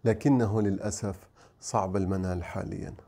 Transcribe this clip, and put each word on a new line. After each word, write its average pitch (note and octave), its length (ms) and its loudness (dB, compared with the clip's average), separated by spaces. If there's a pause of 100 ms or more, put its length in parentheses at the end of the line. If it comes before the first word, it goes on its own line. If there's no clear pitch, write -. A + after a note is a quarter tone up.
لكنه A2+ 560 4
للأسف G2+ 540 -2 (460)
صعب F#2+ 360 0
المنال F#2 460 0
حاليًا G2 500 -8 (140)